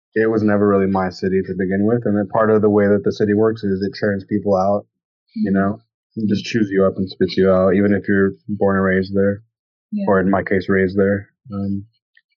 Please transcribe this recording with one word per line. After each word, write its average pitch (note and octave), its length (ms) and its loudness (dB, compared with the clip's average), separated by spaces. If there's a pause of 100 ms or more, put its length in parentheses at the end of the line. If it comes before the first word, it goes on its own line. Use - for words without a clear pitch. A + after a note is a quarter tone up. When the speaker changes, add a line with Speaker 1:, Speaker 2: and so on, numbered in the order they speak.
(160)
Speaker 1:
it A2 140 2
was A2 140 0
never G#2 240 2
really G2 200 2
my F#2+ 220 0
city F#2+ 360 -2
to F#2+ 120 -8
begin G2 280 0
with. A#2 200 0
And G#2 120 0
then G2+ 100 -2
part A2 220 0
of G#2+ 120 4
the G#2+ 80 4
way G#2 180 4
that G2+ 160 2
the G#2+ 80 0
city G#2 220 0
works A2 300 0
is F#2+ 180 -2
it G2 160 -4
churns G2+ 280 -4
people G2+ 300 -2
out, G2+ 320 0 (480)
you G#3+ 160 -2
Speaker 2:
Mm-hmm. G2 80 2
Speaker 1:
know, G2 200 -2 (360)
it A2 120 -4
just G2 180 -2
chews G#2+ 260 -2
you F#2+ 140 2
up F#2 120 0
and F#2+ 120 -4
spits - 280 -2
you F#2 140 4
out, F#2 240 2
even G2+ 180 2
if F#2+ 140 -2
you're G2 240 2 (160)
born G2+ 300 0
and F#2+ 80 0
raised F#2+ 300 -2
there G2+ 280 0 (480)
Speaker 2:
Yeah. G#3 160 -4
Speaker 1:
or F#2+ 120 2
in F#2 100 0
my F#2+ 140 0
case, F#2+ 240 -2
raised F#2+ 300 0
there. G2+ 320 0 (240)
Um, G2 320 -6 (520)